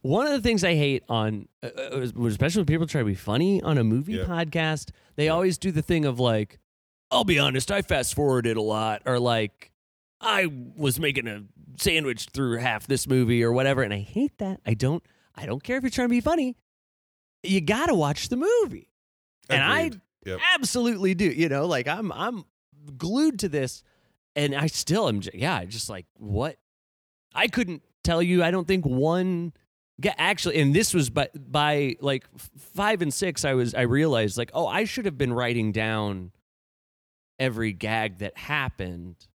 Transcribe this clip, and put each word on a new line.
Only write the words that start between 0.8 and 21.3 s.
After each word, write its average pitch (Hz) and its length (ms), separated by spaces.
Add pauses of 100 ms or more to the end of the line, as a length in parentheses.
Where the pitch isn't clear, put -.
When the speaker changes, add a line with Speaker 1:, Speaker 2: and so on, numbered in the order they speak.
Speaker 1:
on, 107 400 (160)
uh, 117 140
uh, 131 300 (180)
especially 139 360
when 160 40
people 160 220
try 151 140
to 110 40
be 101 100
funny 165 460
on 151 160
a 120 60
movie 135 300
Speaker 2:
Yeah. 226 120
Speaker 1:
podcast, 160 680 (240)
they 151 100
Speaker 2:
Yeah. 156 60
Speaker 1:
always 180 260
do 185 140
the 156 100
thing 165 240
of, 123 140
like, 110 400 (500)
"I'll 233 140
be 175 160
honest, 135 320
I 202 120
fast 135 320
forwarded 123 420
a 110 40
lot," 107 440
or, 127 140
like, 117 520 (480)
"I 202 280 (280)
was 143 240
making 135 280
a 104 180 (320)
sandwich 156 560
through 127 240
half 117 280
this 135 220
movie," 120 360
or 117 100
whatever. 131 280
And 104 120
I 104 60
hate 233 400
that. 190 260
I 113 80
don't, 131 300 (320)
I - 100
don't 120 180
care 247 140
if 254 60
you're 262 60
trying 247 200
to 240 40
be 240 80
funny. 294 340 (880)
You 190 180
gotta 247 340
watch 147 340
the 240 80
movie. 403 520 (600)
And 139 140
I 247 180
Speaker 2:
Agreed. 254 200 (240)
Yep. 92 140 (160)
Speaker 1:
absolutely 233 600
do. 190 100
You 156 240